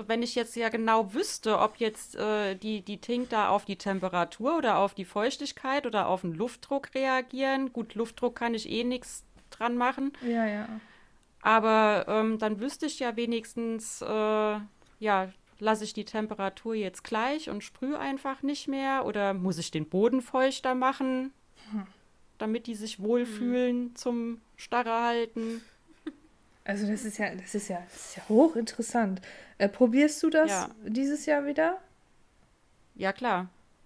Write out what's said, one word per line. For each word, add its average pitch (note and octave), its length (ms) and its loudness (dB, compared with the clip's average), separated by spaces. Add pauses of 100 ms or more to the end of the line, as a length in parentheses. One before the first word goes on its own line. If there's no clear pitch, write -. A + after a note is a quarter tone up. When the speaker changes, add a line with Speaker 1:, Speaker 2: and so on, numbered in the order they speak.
Speaker 1:
wenn A3+ 160 0
ich A#3 120 -4
jetzt A#3 220 -2
ja A#3 120 0
genau A3 460 2
wüsste, A#3 440 0
ob G#3+ 180 4
jetzt, - 400 -4
äh, G#3 400 0
die, G#3 260 -6
die G#3 180 -8
Tink B3 300 -4
da G#3+ 180 2
auf G3+ 160 2
die G3 120 -6
Temperatur F#3 840 0
oder A3 200 4
auf G3 160 2
die F#3+ 100 -8
Feuchtigkeit C#4 800 -2
oder G#3+ 220 0
auf F#3 140 2
den E3+ 120 -4
Luftdruck B3+ 600 -4
reagieren. C4 800 0
Gut, A3+ 220 -6
Luftdruck A#3 420 -2
kann A#3 180 -2
ich A3 140 -6
eh A#3 160 0
nix B3 400 -4 (260)
dran A#3+ 260 -2
machen. C4 440 0
Speaker 2:
Ja, A#3 260 0
ja. G#3+ 340 -6 (640)
Speaker 1:
Aber, A3 680 6
ähm, A3 300 2
dann G#3+ 220 0
wüsste C#4+ 260 -4
ich D4 120 -6
ja A#3 180 -2
wenigstens, A3+ 840 -4
äh, - 40 -6 (920)
ja, F#3+ 340 2 (260)
lasse G#3+ 260 2
ich G#3 100 -8
die G#3 100 -6
Temperatur G#3+ 680 -4
jetzt G3 300 -4
gleich C4 460 -2
und G#3 140 -6
sprühe C#4+ 340 -6
einfach C4+ 440 -6
nicht C#4+ 260 -4
mehr C4+ 380 0
oder G3+ 280 0
muss F3+ 240 0
ich E3+ 120 -6
den D#3 180 -4
Boden A#3+ 340 4
feuchter C4 520 2
machen, C4 580 0 (380)
Speaker 2:
Hm. G#3 160 -6 (520)
Speaker 1:
damit A3 280 -2
die A#3 80 -6
sich G#3+ 260 -8
wohlfühlen B3 880 0
Speaker 3:
Hm. A#3+ 40 -20
Speaker 1:
zum A#3 460 -4 (160)
Starre A#3 480 -2
halten? A#3 600 -2 (1000)
Speaker 2:
Also G3+ 220 -2
das G#3+ 180 -2
ist G#3+ 140 -6
ja, G3+ 160 -2
das F#3 200 -10
ist G3+ 140 -4
ja, F3 120 -4 (100)
das - 200 -16
ist - 60 -16
ja - 120 -12
hochinteressant. A3+ 920 4 (380)
Äh, G3+ 100 6
probierst C4 540 4
du D#4+ 80 4
das D#4 200 6
Speaker 1:
Ja. C#4+ 200 -2 (160)
Speaker 2:
dieses C#4 400 -2
Jahr C#4+ 200 2
wieder? D#4+ 320 2 (1160)
Speaker 1:
Ja, F#3+ 180 -2
klar. F#3 360 -2 (380)